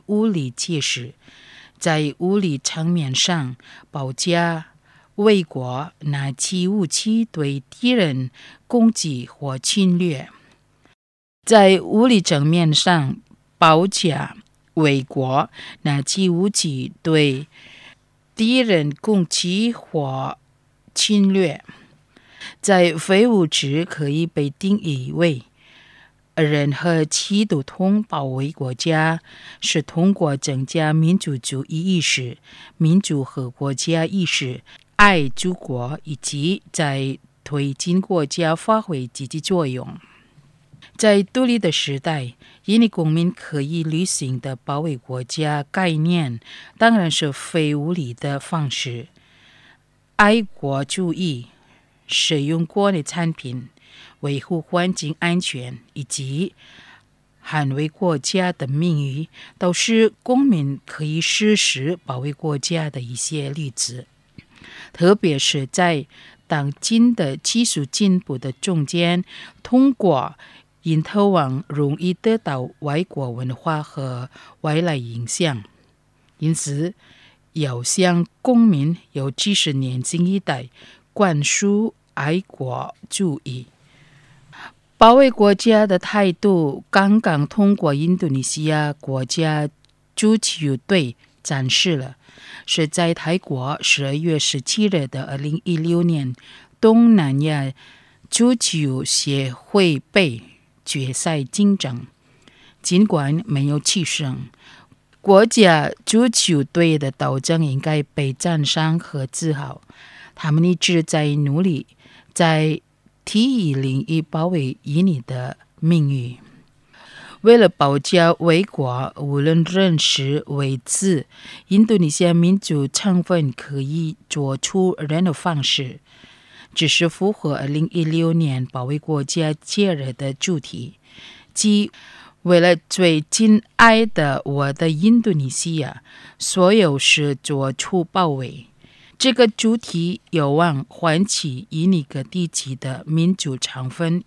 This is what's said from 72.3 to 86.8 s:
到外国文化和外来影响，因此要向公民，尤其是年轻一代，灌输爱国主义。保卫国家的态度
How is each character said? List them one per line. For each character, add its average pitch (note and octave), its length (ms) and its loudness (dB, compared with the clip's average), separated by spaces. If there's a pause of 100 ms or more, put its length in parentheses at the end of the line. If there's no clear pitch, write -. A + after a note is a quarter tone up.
到 C3 320 -6 (100)
外 D3+ 240 -4
国 C3+ 260 -8
文 B2+ 240 -8
化 D3+ 300 -4
和 B2+ 460 -10 (320)
外 D#3 200 0
来 E3 140 0
影 A#2+ 320 -8
响， D3+ 340 -4 (760)
因 D#3 180 0
此 D3+ 380 -6 (580)
要 C3 320 -6
向 F3 420 2 (160)
公 A#3+ 200 4
民， E3+ 360 2 (140)
尤 C#3 180 -6
其 G3+ 240 -4
是 D#3+ 200 -2
年 B2+ 280 -4
轻 E3+ 240 -2
一 G3 140 0
代， C3 300 -6 (420)
灌 E3 320 2
输 G#3 500 0 (200)
爱 D#3 340 -2
国 B2+ 480 -10 (140)
主 D#3+ 340 -2
义。 B2 220 -12 (1300)
保 A3+ 180 8
卫 C4+ 140 8
国 G3+ 240 4
家 G#3+ 320 4
的 F#3 140 2
态 G3+ 320 0
度 E3+ 580 0